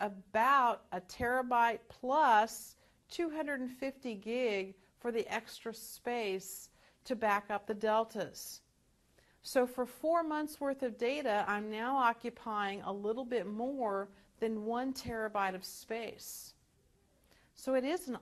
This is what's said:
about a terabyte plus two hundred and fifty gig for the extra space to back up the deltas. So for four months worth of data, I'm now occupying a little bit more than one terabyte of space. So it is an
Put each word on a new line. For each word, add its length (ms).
about 840
a 80
terabyte 800
plus 880
two 220
hundred 300
and 100
fifty 440
gig 600
for 120
the 220
extra 400
space 960
to 100
back 320
up 180
the 60
deltas. 880
So 240
for 200
four 360
months 380
worth 220
of 160
data, 500
I'm 220
now 260
occupying 840
a 100
little 320
bit 220
more 640
than 260
one 280
terabyte 640
of 100
space. 920
So 200
it 100
is 240
an 140